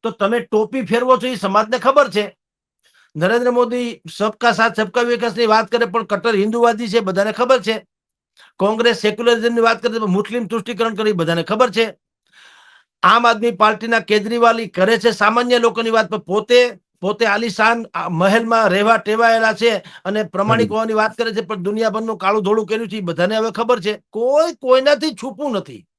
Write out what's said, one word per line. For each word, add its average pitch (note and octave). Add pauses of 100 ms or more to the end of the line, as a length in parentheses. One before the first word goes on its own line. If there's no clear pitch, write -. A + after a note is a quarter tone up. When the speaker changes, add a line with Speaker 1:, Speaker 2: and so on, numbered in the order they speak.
Speaker 1:
તો A3+
તમે G#3+
ટોપી A3+
ફેરવો A#3+
છો G#3+
એ B3+
સમાજને G#3+
ખબર C4+
છે. G3+ (760)
નરેન્દ્ર A#3+
મોદી A#3+ (120)
સબકા A3
સાથ A3+
સબકા A3
વિકાસની A#3
વાત A3
કરે A#3
પણ G#3+
કટ્ટર G#3
હિન્દુવાદી A3+
છે, A3+
બધાને G3
ખબર B3
છે. G#3+ (720)
કોંગ્રેસ A3
સેક્યુલરિઝમની A#3
વાત A3+
કરે A3+
તો A3
મુસ્લિમ G#3
તુષ્ટિકરણ A3+
કરે, G#3+
બધાને E3+
ખબર A3
છે. A3 (1040)
આમ A#3
આદમી A3+
પાર્ટીના G#3+
કેજરીવાલ A3+
ઈ A3+
કરે G#3
છે A#3
સામાન્ય A#3+
લોકોની A3+
વાત, A3
પણ G#3+
પોતે, A3 (220)
પોતે G#3
આલિશાન A3
આ E3+
મહેલમાં A3
રહેવા G#3
ટેવાયેલા A3
છે A3 (200)
અને G#3+
પ્રમાણિક G#3
Speaker 2:
હમ. G#3
Speaker 1:
હોવાની A3
વાત A3
કરે A3+
છે, G#3+
પણ G#3
દુનિયાભરનું G#3+
કાળું G3
ધોળું G#3
કર્યું A3
છે, G3
ઈ G#3+
બધાને F3
હવે A3
ખબર A#3
છે. G#3
કોઈ C#4
કોઈનાથી C4
છૂપું C4
નથી. C#3 (120)